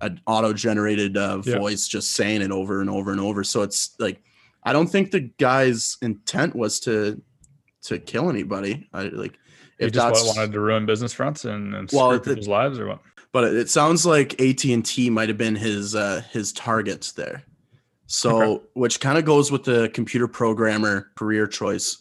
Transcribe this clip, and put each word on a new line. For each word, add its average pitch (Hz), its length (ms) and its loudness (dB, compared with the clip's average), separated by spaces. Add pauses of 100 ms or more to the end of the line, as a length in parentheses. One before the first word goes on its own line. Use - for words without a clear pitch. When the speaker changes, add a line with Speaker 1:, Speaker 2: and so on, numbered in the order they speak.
Speaker 1:
an 95 240 -6
auto-generated, 107 920 0
uh, 98 300 -2
Speaker 2:
Yeah. 117 140 -2
Speaker 1:
voice 101 280 -4
just - 240 -4
saying 104 300 0
it 98 100 -2
over 98 300 -2
and 98 80 -2
over 98 220 -4
and 98 100 -2
over. 101 220 -2
So 107 180 -2
it's - 380 -4
like, 104 220 -4 (420)
I 123 100 0
don't 160 140 4
think 190 240 0
the 185 100 0
guy's 127 800 2
intent 123 540 -2
was 110 260 -2
to, 107 400 -2 (640)
to 98 160 -6
kill 143 300 -2
anybody. 101 640 -4
I, 95 180 -8
like, - 280 -10 (420)
Speaker 2:
He 113 60 0
Speaker 1:
if 113 80 -2
Speaker 2:
just 123 100 4
wa-, 120 80 4
Speaker 1:
that's 113 240 2
Speaker 2:
wanted 107 160 -2
to 107 80 -2
ruin 107 280 2
business 110 260 0
fronts 139 320 -4
and, 104 280 -8
and 101 200 -10
Speaker 1:
Well, 131 160 6
Speaker 2:
screw 123 80 4
Speaker 1:
it - 80 -2
Speaker 2:
people's 113 240 -4
lives 123 300 0
or 101 80 -6
what? 101 120 -8 (320)
Speaker 1:
But 120 220 2
it 113 160 0
sounds 165 360 4
like 151 360 4
A 131 120 6
T 123 200 0
and 113 100 2
T 123 260 0
might 110 200 2
have 107 80 -2
been 110 180 0
his, 104 400 -2
uh, 101 360 -2
his 107 200 -4
target 104 640 -4
there. - 280 -10 (680)
So, - 160 0 (120)
Speaker 2:
Okay. 110 220 2 (100)
Speaker 1:
which 123 260 0
kinda 143 220 2
goes 147 320 4
with 135 100 -2
the 117 300 2
computer 117 340 -2
programmer 107 880 0
career 107 320 0
choice. 101 540 -4